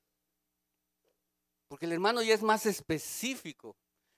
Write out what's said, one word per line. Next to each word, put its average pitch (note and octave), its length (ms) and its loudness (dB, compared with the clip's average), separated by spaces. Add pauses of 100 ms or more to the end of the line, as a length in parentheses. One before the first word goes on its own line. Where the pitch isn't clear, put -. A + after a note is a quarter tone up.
(1700)
porque C#3+ 180 -10
el E3+ 60 -2
hermano G#3 300 2
ya A3 120 4
es G#3 100 4
más G#3+ 220 2
específico. F3 1120 -4 (420)